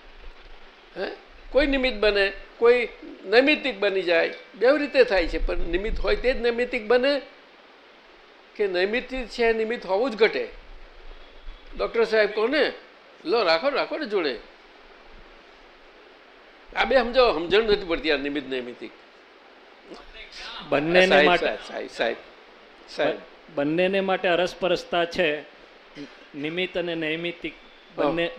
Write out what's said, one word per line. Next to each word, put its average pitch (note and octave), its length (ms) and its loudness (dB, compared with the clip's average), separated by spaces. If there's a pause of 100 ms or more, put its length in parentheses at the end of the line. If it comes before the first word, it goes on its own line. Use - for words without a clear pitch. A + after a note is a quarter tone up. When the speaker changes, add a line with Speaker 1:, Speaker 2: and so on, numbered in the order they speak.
(960)
Speaker 1:
હે? F#3 140 -6 (400)
કોઈ C#4+ 160 4
નિમિત્ત B3+ 320 2
બને, G3+ 340 4 (260)
કોઈ A#3+ 300 6 (360)
નૈમિત્તિક B3+ 540 4
બની F#3+ 240 0
જાય, E3+ 320 2 (200)
બે B3+ 240 4
રીતે C#4 260 4
થાય F#3 240 2
છે. D#3+ 180 -2
પણ F3+ 100 0
નિમિત્ત F3 440 -2
હોય G#3 160 2
તે A#3+ 160 0
જ A#3 40 0
નૈમિત્તિક A#3+ 500 -2
બને B3+ 340 2 (1400)
કે G#3 100 0
નૈમિત્તિક G#3+ 600 -2
છે, A#3 240 2
નિમિત્ત A3 340 -2
હોવું G3+ 240 0
જ G#3+ 60 -8
ઘટે? D3 320 2 (1300)
ડૉક્ટર G3+ 260 0
સાહેબ G#3 260 2
કહો G#3 160 -2
ને, C4 260 0 (520)
લો, G#3+ 180 0
રાખો, E3 260 2
રાખો A#3+ 300 -2
ને D4+ 80 -6
જોડે. E3 320 -2 (2500)
આ - 80 2
બે A#3+ 120 4
સમજો, A#3+ 360 4
સમજણ E3+ 300 2
નથી G#3 260 2
પડતી D#3 220 -2
આ D3 60 2
નિમિત્ત C#3+ 320 -4
નૈમિત્તિક. B2 420 -8 (1800)
Speaker 2:
બંનેને E3 380 2
Speaker 1:
સાહેબ, D3+ 200 6
Speaker 2:
માટે - 200 2
Speaker 1:
સાહેબ, A2 120 -4 (100)
સાહેબ, A2 200 -10
સાહેબ, A#2 280 -4 (720)
સાહેબ. - 280 -4
Speaker 2:
બ-, - 380 -20
બંનેને F3+ 460 0
માટે F#3+ 280 -2
અરસપરસતા F3 760 0
છે, D#3+ 360 -2 (920)
નિમિત્ત E3+ 440 -4
અને E3+ 160 -4
નૈમિત્તિક. E3 580 -6
Speaker 1:
હા. - 500 -10
Speaker 2:
બંને, E3+ 360 0